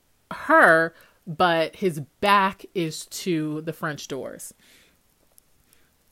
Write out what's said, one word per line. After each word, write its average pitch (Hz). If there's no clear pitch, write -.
her, 170
but 165
his 160
back 196
is 160
to 156
the 160
French 151
doors. -